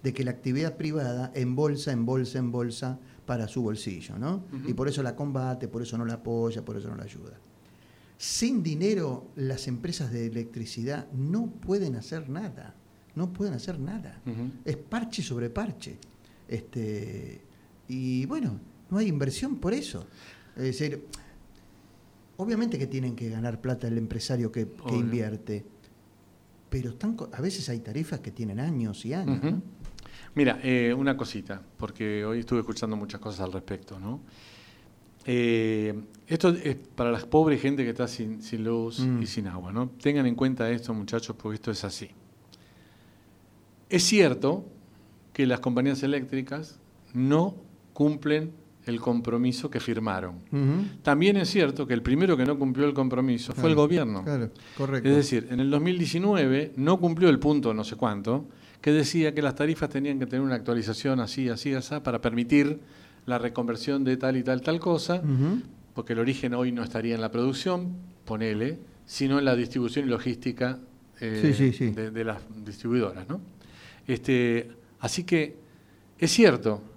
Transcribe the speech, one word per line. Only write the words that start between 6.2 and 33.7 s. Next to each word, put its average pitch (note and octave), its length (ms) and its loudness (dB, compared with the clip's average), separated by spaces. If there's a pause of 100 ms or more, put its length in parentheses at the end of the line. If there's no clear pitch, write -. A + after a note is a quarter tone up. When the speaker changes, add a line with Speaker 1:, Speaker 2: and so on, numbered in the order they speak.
Speaker 1:
por G#2+ 100 -8
eso G#2 140 -8
no G#2+ 80 -10
la G2+ 80 -10
ayuda. - 260 -16 (880)
Sin A#3+ 460 0
dinero, D#3 640 -2 (100)
las C3 320 -4
empresas B2 420 -4
de A#2 160 -4
electricidad A#2 840 -6
no D#3+ 340 -2
pueden F#3 480 -2
hacer D3 340 -10
nada, D3 460 -10 (400)
no F3 160 -2
pueden F#3+ 220 -4
hacer D#3 260 -8
nada. F#3 460 -8
Speaker 2:
Ujú. A#2+ 260 -6 (140)
Speaker 1:
Es D3 100 -4
parche A3+ 480 -6
sobre A#2+ 260 -4
parche. - 480 -8 (520)
Este, G#2+ 920 -6 (460)
y B2+ 380 -2
bueno, G#3+ 340 -4 (300)
no F#3 80 0
hay A3 100 2
inversión D3+ 480 -2
por F#3 180 -2
eso. C4+ 320 -6 (520)
Es B2+ 60 -6
decir, C#3 420 -4 (1300)
obviamente A3+ 420 -2
que C3 100 -2
tienen C3 280 -4
que A#2 140 -6
ganar A2+ 320 -4
plata B2 260 -4
el A#2 100 0
empresario A2+ 540 -2
que, A2 160 -2
que - 160 -16
Speaker 2:
Obvio. A#2+ 160 0
Speaker 1:
invierte, G#2+ 680 -2 (1040)
pero A#2+ 200 -2
están G#3 260 -4
co-, - 160 -10
a - 80 -10
veces E3 300 -4
hay A#2 100 -4
tarifas C3+ 400 -6
que A2 120 -10
tienen G#2+ 280 -6
años B2 460 -2
y B2 80 -4
años, D3 260 0
Speaker 2:
Ujú. D3+ 120 0
Speaker 1:
¿no? F#3 100 0 (760)
Speaker 2:
Mira, B2+ 280 4
eh, B2 340 4
una C#3 180 2
cosita, G2+ 460 -8 (160)
porque G#2 480 -4
hoy A2+ 140 -2
estuve A#2 220 0
escuchando A2 340 -4
muchas G2+ 260 -8
cosas G2 200 -8
al F#2 100 -2
respecto, F#2+ 480 -8